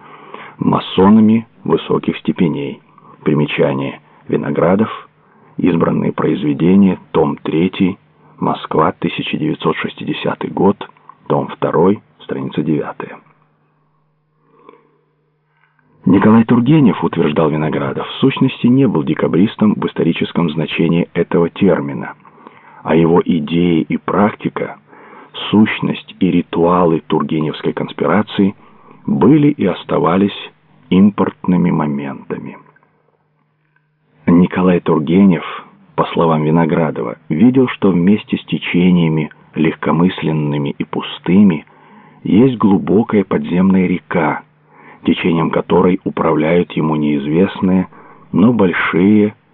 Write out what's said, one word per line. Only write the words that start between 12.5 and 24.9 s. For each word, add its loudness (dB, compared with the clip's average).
девятая. -6
Николай 6
Тургенев, 4
утверждал 0
Виноградов, -4
в -14
сущности 0
не 4
был 0
декабристом 0
в -4
историческом -2
значении -2
этого 0
термина, -2
а -2
его 4
идеи 0
и -4
практика, -4